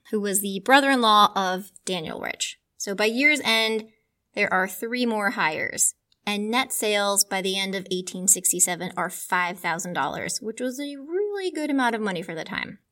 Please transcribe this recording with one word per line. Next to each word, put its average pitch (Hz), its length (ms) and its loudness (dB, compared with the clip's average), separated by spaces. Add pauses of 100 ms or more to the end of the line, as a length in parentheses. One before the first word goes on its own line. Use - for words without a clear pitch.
(120)
who 220 80 0
was 196 200 0
the 196 260 -4
brother-in-law 240 720 6
of 190 360 -2 (140)
Daniel 180 340 -6
Rich. - 380 -6 (200)
So 202 180 -4
by 208 100 2
year's 262 380 2
end, 220 460 2 (440)
there 202 180 0
are 190 160 2
three 233 380 -2
more 208 260 2
hires, 160 640 0 (300)
and 208 260 -2
net 254 200 2
sales 202 540 2
by 190 160 -2
the 190 160 0
end 196 160 -2
of 190 160 -4
eighteen 185 380 -6
sixty-seven 180 680 2
are 175 140 0
five 180 500 -2
thousand 175 340 -2
dollars, - 480 -2
which 220 200 -8
was 254 180 -4
a 285 160 -8
really 370 540 -4
good 302 220 -4
amount 247 240 2
of 220 60 -2
money 190 200 -2
for 165 140 -10
the 160 80 -6
time. - 360 -8 (120)